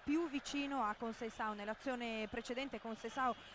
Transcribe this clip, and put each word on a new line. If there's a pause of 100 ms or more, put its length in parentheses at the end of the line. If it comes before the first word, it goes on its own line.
più
vicino
a
Conceição.
Nell'azione
precedente
Conceição (200)